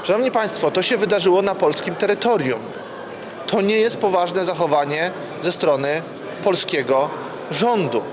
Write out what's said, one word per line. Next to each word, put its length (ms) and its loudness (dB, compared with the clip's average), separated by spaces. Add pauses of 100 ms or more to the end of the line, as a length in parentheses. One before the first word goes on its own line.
Szanowni 280 0
Państwo, 400 0
to 100 0
się 160 2
wydarzyło 440 4
na 140 0
polskim 400 0
terytorium. 640 2 (880)
To 140 2
nie 180 2
jest 180 2
poważne 480 2
zachowanie 680 0 (300)
ze 100 0
strony 500 2 (420)
polskiego 680 2 (420)
rządu. 600 0